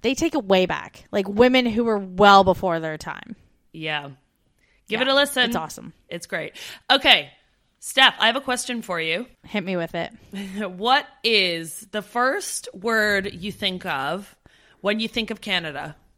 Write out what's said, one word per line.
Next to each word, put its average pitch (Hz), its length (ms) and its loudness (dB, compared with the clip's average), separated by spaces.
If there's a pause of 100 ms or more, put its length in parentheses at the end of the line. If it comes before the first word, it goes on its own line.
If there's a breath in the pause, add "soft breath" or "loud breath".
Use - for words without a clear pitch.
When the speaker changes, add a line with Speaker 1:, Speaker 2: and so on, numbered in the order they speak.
Speaker 1:
They 254 120 0
take 320 200 -2
it 269 100 -2
way 185 220 4
back, - 460 -8
like, 202 160 -2
women 247 380 4
who 233 180 -2
were 220 140 0
well 196 460 8
before 180 360 0
their 160 180 -8
time. - 380 -14 (360)
Speaker 2:
Yeah. 151 380 -8 (800)
Give 220 120 -4
Speaker 1:
Yeah, - 20 0
Speaker 2:
it 262 60 0
a 269 60 2
listen. 277 300 2
Speaker 1:
it's 233 120 -2
awesome. 160 360 -10 (160)
Speaker 2:
It's 170 180 -12
great. 165 260 -8 (380 loud breath)
Okay. 247 400 4 (500)
Steph, - 380 4
I 214 80 2
have 226 100 2
a 285 40 -4
question 247 420 -4
for 175 180 -4
you. 165 260 -2 (200)
Speaker 1:
Hit 208 180 -4
me 185 120 -4
with 170 180 -6
it. 170 180 -6 (200)
Speaker 2:
<laughs> 196 340 -10 (100)
What 247 300 0 (160)
is 180 720 0
the 214 100 -6
first 262 720 -4
word 208 580 0
you 190 200 -10
think 185 340 -6
of 160 480 -6 (460 soft breath)
when 208 200 -2
you 226 80 -2
think 226 220 -6
of 214 100 -10
Canada? 156 540 -6 (220)